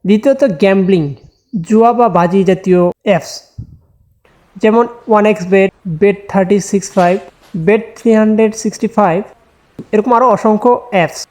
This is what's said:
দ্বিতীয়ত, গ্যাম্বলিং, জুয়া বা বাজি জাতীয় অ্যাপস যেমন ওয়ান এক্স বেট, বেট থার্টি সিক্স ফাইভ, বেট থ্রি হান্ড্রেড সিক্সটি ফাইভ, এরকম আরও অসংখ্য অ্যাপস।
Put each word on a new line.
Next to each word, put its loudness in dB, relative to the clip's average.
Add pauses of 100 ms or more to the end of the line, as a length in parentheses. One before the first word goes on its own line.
দ্বিতীয়ত, 2
গ্যাম্বলিং, 0 (460)
জুয়া 2
বা 2
বাজি 0
জাতীয় 0
অ্যাপস -4 (1160)
যেমন 2 (200)
ওয়ান 2
এক্স -2
বেট, 2 (160)
বেট -2
থার্টি 0
সিক্স -6
ফাইভ, 0 (360)
বেট -2
থ্রি 0
হান্ড্রেড 2
সিক্সটি -6
ফাইভ, 0 (720)
এরকম 0
আরও 2
অসংখ্য 0
অ্যাপস। -2